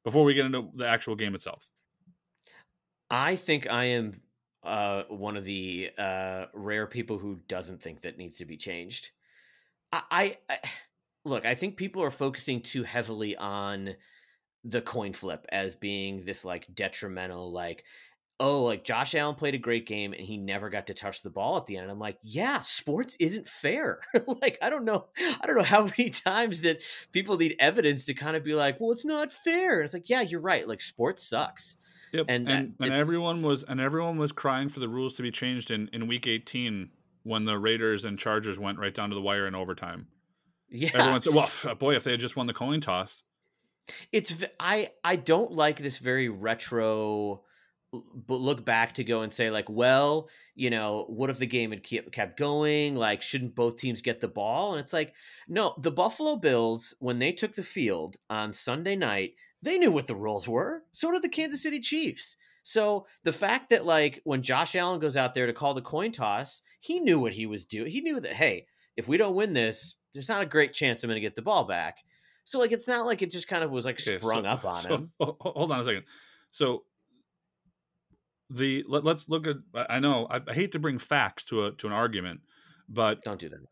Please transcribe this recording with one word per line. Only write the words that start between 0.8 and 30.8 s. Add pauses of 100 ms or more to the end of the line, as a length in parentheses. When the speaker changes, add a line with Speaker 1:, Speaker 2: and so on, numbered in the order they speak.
Speaker 1:
actual
game
itself? (1400)
Speaker 2:
I
think
I
am, (500)
uh,
one
of
the,
uh,
rare
people
who
doesn't
think
that
needs
to
be
changed. (840)
I,
I, (100)
I, (680)
look,
I
think
people
are
focusing
too
heavily
on (680)
the
coin
flip
as
being
this,
like,
detrimental,
like, (560)
"Oh,
like,
Josh
Allen
played
a
great
game
and
he
never
got
to
touch
the
ball
at
the
end."
And
I'm
like,
"Yeah,
sports
isn't
fair." (140)
<laughs> (140)
Like,
I
don't
know, (100)
I
don't
know
how
many
times
that (320)
people
need
evidence
to
kind
of
be
like,
"Well,
it's
not
fair."
And
it's
like,
"Yeah,
you're
right.
Like,